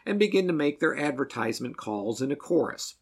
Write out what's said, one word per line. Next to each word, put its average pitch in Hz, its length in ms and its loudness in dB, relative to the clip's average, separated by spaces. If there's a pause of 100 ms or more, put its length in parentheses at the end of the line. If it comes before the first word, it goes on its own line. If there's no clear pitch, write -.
and 202 120 0
begin 190 300 4
to 175 60 2
make 147 260 0
their 160 180 2
advertisement 127 800 -2
calls 107 460 -4
in 135 100 -2
a 139 60 -4
chorus. - 640 0